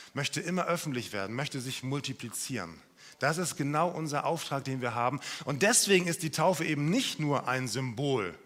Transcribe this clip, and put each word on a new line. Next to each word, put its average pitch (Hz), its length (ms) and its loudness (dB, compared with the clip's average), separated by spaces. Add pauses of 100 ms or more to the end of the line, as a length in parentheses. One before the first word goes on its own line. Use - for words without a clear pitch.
(140)
möchte 139 260 -2
immer 175 260 0
öffentlich 151 460 -2
werden, 101 240 -2
möchte 139 240 -4
sich 127 240 -6
multiplizieren. 123 960 -6 (400)
Das 151 200 2
ist 165 180 -4
genau 151 320 2
unser 156 380 -2
Auftrag, 147 360 -2
den 131 160 -4
wir 120 140 -2
haben. 123 260 0 (240)
Und 143 200 -2
deswegen 196 420 6
ist 170 160 -2
die 160 80 -2
Taufe 160 340 4
eben 151 280 2
nicht - 280 0
nur 143 280 2
ein 127 200 0
Symbol, 117 800 0